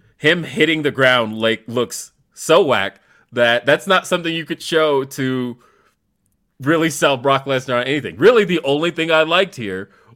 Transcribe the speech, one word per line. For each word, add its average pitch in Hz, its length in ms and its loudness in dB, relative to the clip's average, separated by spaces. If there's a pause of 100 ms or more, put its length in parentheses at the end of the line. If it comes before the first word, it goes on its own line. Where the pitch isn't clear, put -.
(160)
him 160 280 0
hitting 156 380 -2
the 143 100 -2
ground, 123 480 2
like, 113 260 0
looks 120 460 -6 (220)
so 165 280 4
whack 107 380 -2 (320)
that 120 340 2
that's 147 220 2
not 185 180 0
something 170 260 -4
you 165 120 -6
could 165 180 -10
show 151 420 0
to 131 540 -6 (1040)
really 160 300 0
sell 143 260 0
Brock 135 300 0
Lesnar 131 340 -2
on 123 80 -2
anything. 110 280 -4
Really, 208 280 4
the 175 180 -2
only 147 300 0
thing 165 180 -4
I 160 140 4
liked 180 320 0
here 98 340 -10 (260)